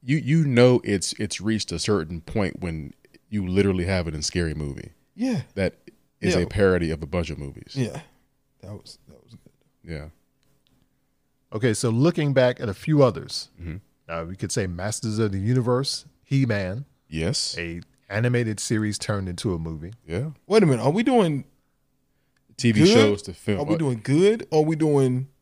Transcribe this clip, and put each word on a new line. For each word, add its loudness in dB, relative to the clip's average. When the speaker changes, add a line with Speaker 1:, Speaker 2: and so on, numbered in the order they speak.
Speaker 1:
You, 0
you 2
know, 6
it's, -2
it's -6
reached -2
a -6
certain -2
point -4
when -8
you -4
literally 2
have 0
it -8
in -6
Scary -2
Movie. -8
Speaker 2:
Yeah. -2
Speaker 1:
That -2
is 0
Speaker 2:
Yeah. 0
Speaker 1:
a -2
parody 2
of -6
a -8
bunch -4
of -8
movies. -14
Speaker 2:
Yeah. -6
That -16
was, -20
that -20
was -20
good. -20
Speaker 1:
Yeah. -12
Speaker 3:
Okay, 0
so 0
looking 2
back 4
at -4
a -4
few 2
others, -2
Speaker 1:
Mm-hmm. -10
Speaker 3:
uh, -6
we -10
could -6
say -2
Masters -6
of 0
the -4
Universe, 0
He-Man, 0
Speaker 1:
Yes. -4
Speaker 3:
a -8
animated 0
series -2
turned -4
into -4
a -2
movie. -8
Speaker 1:
Yeah. -4
Speaker 2:
Wait 6
a 6
minute. 2
Are 4
we 0
doing 2
Speaker 1:
T 2
V 4
Speaker 2:
good, 8
Speaker 1:
shows 6
to -12
film. -2
Speaker 2:
Are -2
we 0
Speaker 1:
Uh, -2
Speaker 2:
doing -2
good? 2
Or 4
are 4
we 0
doing 2